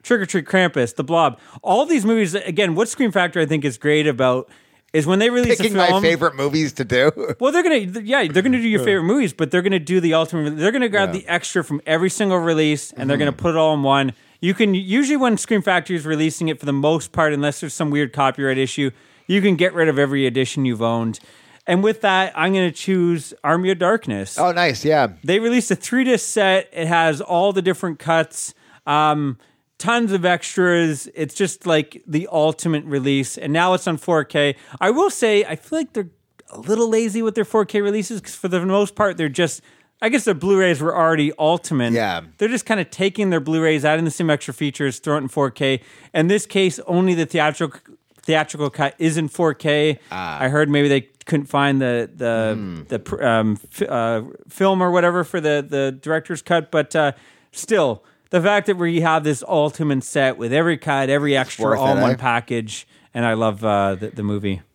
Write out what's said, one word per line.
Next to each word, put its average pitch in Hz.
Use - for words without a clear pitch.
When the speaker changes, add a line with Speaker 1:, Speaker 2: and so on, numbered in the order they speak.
Speaker 1:
Trick 240
or 180
Treat 165
Krampus, 156
The 147
Blob. 156
All 226
these 294
movies, 214
again, 185
what 226
Scream 240
Factory 175
I 151
think 147
is 127
great 151
about 127
is 156
when 185
they 240
release 240
Speaker 2:
Picking 214
Speaker 1:
a 175
film 185
Speaker 2:
my 165
favorite 165
movies 143
to 131
do. 127
<laughs> -
Speaker 1:
Well, 262
they're 349
gonna, 285
th-, 202
yeah, 240
they're 185
gonna 247
do 226
your 196
favorite 190
movies, 214
but 151
they're 180
gonna 190
do 175
the 170
ultimate. 156
They're 190
gonna 247
grab 196
Speaker 2:
Yeah. 190
Speaker 1:
the -
extra 170
from 147
every 160
single 190
release, 156
and 131
they're 143
gonna 147
Speaker 2:
Mm-hmm. -
Speaker 1:
put 170
it -
all 156
in 147
one. 135
You 180
can 202
usually 240
when 240
Scream 208
Factory 180
is 147
releasing 156
it, 156
for 143
the 143
most 151
part, 156
unless 143
there's 147
some 151
weird 143
copyright 135
issue, 135
you 190
can 190
get 180
rid 165
of 139
every 139
edition 131
you've 117
owned. 117
And 185
with 220
that, 190
I'm 175
gonna 185
choose 175
Army 175
of 180
Darkness. 165
Speaker 2:
Oh, 170
nice, 170
yeah. 143
Speaker 1:
They 180
released 233
a 180
three-disc 247
set. 190
It 165
has 165
all 180
the 190
different 175
cuts, -
um, 151
tons 233
of 185
extras. 175
It's 151
just, -
like, 156
the 160
ultimate 156
release. 139
And 139
now 180
it's -
on 160
four 156
K. 143
I 190
will 349
say, 214
I -
feel -
like 294
they're 190
a -
little 226
lazy 220
with 220
their 214
four 214
K 208
releases 202
'cause -
for -
the 175
most 196
part, 196
they're 156
just, 156
I 220
guess 247
the 202
Blu-rays 180
were 165
already 160
ultimate. 151
Speaker 2:
Yeah. 98
Speaker 1:
They're 214
just 240
kinda 208
taking 196
their 165
Blu-rays, 156
adding 160
the 151
same 165
extra 143
features, 143
throwing 151
it -
in 131
four 139
K. 135
In 160
this 202
case, 190
only 180
the 165
theatrical, 151
theatrical 151
cut 139
is 160
in 160
four 160
K. 151
Speaker 2:
Ah. 143
Speaker 1:
I 131
heard 147
maybe 143
they 139
couldn't 143
find 139
the, 120
the, 113
Speaker 2:
Hmm. 90
Speaker 1:
the 120
pr-, -
um, 110
f-, -
uh, 113
film 190
or 180
whatever 175
for 175
the, 147
the 135
director's 160
cut, 165
but, 151
uh, 143
still, 151
the 180
fact 202
that 196
we 170
have 160
this 147
ultimate 147
set 135
with 117
every 165
cut, 139
every 143
extra, 123
Speaker 2:
Worth 107
Speaker 1:
all 131
in -
Speaker 2:
it, -
Speaker 1:
one 127
Speaker 2:
eh? 127
Speaker 1:
package, 117
and 120
I 113
love, 110
uh, 98
the, 107
the 110
movie. 101